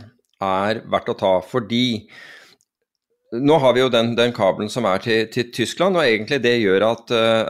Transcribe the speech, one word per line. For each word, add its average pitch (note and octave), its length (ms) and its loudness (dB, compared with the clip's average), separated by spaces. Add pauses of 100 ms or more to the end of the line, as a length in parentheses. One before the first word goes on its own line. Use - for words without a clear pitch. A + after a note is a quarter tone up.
(420)
er G2 440 -2
verdt F#2+ 240 -2
å - 80 -6
ta, F#2+ 240 2
fordi A#2 680 -4 (1200)
nå C#3+ 260 2
har C3 160 4
vi B2 80 2
jo C3 80 2
den, A#2 260 0
den A#2+ 180 0
kabelen G#2 360 0
som A#2 160 -4
er F#2+ 160 0
til, A2 280 0
til A#2+ 220 -6
Tyskland, F3 460 -2
og D#3 80 2
egentlig A2+ 360 0
det A#2+ 160 2
gjør G2 280 2
at, A#2 280 -2
eh, A2+ 360 2